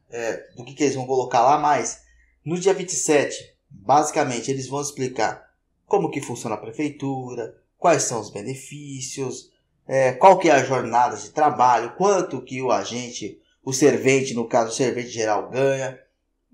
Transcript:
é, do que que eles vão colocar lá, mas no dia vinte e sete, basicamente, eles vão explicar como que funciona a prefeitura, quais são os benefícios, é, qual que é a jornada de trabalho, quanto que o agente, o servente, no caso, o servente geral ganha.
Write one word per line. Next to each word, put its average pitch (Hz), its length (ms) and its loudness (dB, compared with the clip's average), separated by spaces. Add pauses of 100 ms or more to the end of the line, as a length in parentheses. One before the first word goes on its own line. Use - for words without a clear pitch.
é, 113 280 -6 (180)
do 123 80 -16
que 135 100 -18
que 151 100 -4
eles 135 120 2
vão 131 100 -6
colocar 127 360 2
lá, 139 160 6
mas 147 420 0 (460)
no 165 120 -4
dia 180 160 2
vinte 180 180 -6
e - 40 -6
sete, 143 400 0 (340)
basicamente, 127 800 0
eles 131 180 -6
vão 135 120 -6
explicar 127 640 -4 (420)
como 185 260 0
que 143 100 -6
funciona 120 340 -8
a 101 40 -6
prefeitura, 127 1000 -8 (200)
quais 165 260 2
são 117 180 -4
os 101 80 -12
benefícios, 135 1200 -12 (340)
é, 131 280 2
qual 185 260 8
que 175 80 2
é 151 60 6
a 135 100 4
jornada 120 540 0
de - 140 -16
trabalho, 123 680 2
quanto 180 440 0
que 131 200 -10
o 127 100 0
agente, 107 720 -6 (240)
o 131 80 -6
servente, 131 600 4
no 117 140 -4
caso, 117 240 2
o - 40 -8
servente 120 340 -2
geral 107 400 -2
ganha. 131 500 -2 (540)